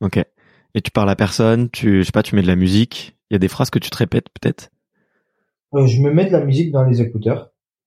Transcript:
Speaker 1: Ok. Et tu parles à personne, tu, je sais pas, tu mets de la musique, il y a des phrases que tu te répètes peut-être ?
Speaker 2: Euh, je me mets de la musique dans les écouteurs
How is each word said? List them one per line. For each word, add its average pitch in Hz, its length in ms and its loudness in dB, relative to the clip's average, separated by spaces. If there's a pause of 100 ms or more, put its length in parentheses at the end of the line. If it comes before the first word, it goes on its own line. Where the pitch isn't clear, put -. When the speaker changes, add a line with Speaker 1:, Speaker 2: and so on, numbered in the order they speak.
Speaker 1:
Ok. 98 160 -2 (560)
Et 110 80 -2
tu - 100 -10
parles 101 180 0
à 98 60 0
personne, 113 540 0
tu, 101 300 2
je 92 40 2
sais - 80 -4
pas, 107 120 0
tu - 120 -4
mets 101 60 4
de 90 60 2
la 90 100 2
musique, 95 600 -2 (120)
il - 40 -2
y 104 40 0
a - 20 2
des 92 80 2
phrases - 220 -2
que - 100 -2
tu - 100 -8
te - 80 -12
répètes - 320 -2
peut-être ? - 420 -8 (1000)
Speaker 2:
Euh, 139 140 4
je 120 140 2
me 143 100 2
mets 175 140 2
de 190 60 -2
la 156 120 2
musique 143 280 0
dans 135 120 0
les 120 180 2
écouteurs 110 500 -4 (360)